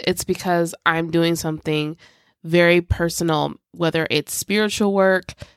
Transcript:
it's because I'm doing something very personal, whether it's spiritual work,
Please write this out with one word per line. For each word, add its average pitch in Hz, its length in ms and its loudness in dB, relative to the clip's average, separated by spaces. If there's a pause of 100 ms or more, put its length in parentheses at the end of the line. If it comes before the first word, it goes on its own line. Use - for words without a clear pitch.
it's - 240 -2
because 175 500 -2 (120)
I'm 165 240 0
doing 165 260 2
something 156 600 -4 (440)
very 175 380 4
personal, 165 760 -2 (180)
whether 165 380 -2
it's 147 220 -2
spiritual 208 640 0
work, 190 400 2 (220)